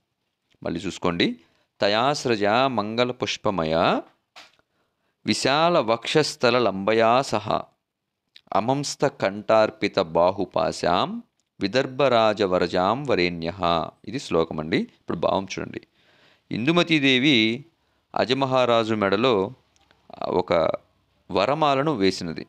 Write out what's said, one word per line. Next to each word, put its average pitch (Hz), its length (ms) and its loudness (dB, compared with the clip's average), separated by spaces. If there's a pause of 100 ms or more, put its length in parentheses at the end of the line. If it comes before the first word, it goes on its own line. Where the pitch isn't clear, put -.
(640)
మళ్ళీ 85 180 -6
చూసుకోండి. 90 560 -2 (440)
తయాస్రజ 113 640 0 (220)
మంగళపుష్పమయ 107 1080 -2 (1500)
విశాల 151 520 2
వక్షస్థల 123 800 2
లంబయా 113 640 2
సహ 107 260 -4 (1040)
అమంస్త 139 540 -2
కంఠార్పిత 107 920 0
బాహుపాశాం 90 1200 0 (380)
విదర్భరాజవరజాం 107 1400 2
వరేణ్యః. 87 560 -2 (480)
ఇది 120 100 -8
శ్లోకం 80 420 -2
అండి. 85 180 -2
ఇప్పుడు - 400 -8
భావం 90 260 -2
చూడండి. - 360 -10 (720)
ఇందుమతీదేవి 135 1120 2 (500)
అజమహారాజు 120 800 0
మెడలో 104 580 0 (760)
ఒక - 240 -2 (800)
వరమాలను 139 640 0
వేసినది. 92 540 -2